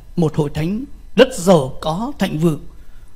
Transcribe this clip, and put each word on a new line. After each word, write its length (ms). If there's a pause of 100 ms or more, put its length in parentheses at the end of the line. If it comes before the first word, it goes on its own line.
(160)
một 200
hội 180
thánh 300 (320)
rất 220
giàu 440
có, 380
thịnh 200
vượng 220 (540)